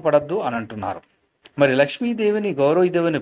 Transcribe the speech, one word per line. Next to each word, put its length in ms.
పడద్దు 400
అని 140
అంటున్నారు. 420
మరి 120
లక్ష్మీదేవిని, 680
గౌరవదేవిని 600